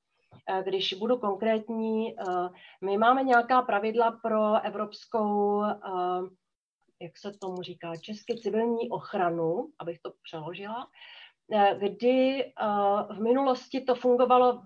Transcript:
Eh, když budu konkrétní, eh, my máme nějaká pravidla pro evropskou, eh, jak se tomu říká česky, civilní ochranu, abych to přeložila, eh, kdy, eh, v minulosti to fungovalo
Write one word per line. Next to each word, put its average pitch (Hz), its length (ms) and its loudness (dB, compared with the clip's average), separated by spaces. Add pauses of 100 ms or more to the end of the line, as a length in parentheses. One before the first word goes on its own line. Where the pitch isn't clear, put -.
(500)
Eh, 190 140 -2
když 190 300 -2
budu 233 240 0
konkrétní, 220 1000 -2
eh, 202 40 -8 (640)
my 202 120 0
máme 254 260 4
nějaká 247 380 4
pravidla 220 600 0
pro 214 420 2
evropskou, 208 1000 -2
eh, 208 120 -2 (1300)
jak 170 160 -16
se 202 200 -12
tomu 185 240 -8
říká 170 340 -12
česky, 214 420 -10
civilní 226 520 -2
ochranu, 175 800 -2 (120)
abych 165 200 -10
to - 120 -12 (120)
přeložila, 185 640 -12 (680)
eh, 202 260 4
kdy, 254 640 2
eh, - 100 -8 (600)
v 185 60 -10
minulosti 254 640 0
to 254 140 0
fungovalo 247 720 4